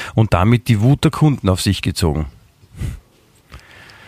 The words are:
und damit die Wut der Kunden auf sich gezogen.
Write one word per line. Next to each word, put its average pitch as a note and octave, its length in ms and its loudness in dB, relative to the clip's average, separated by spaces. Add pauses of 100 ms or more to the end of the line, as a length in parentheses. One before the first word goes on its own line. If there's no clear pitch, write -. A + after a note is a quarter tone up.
(140)
und A2+ 200 2
damit A2 340 2
die G#2+ 120 2
Wut C3 240 2
der D#3 80 2
Kunden C#3 360 0
auf F#2 140 0
sich G2 200 -2
gezogen. D#2 440 -2 (1800)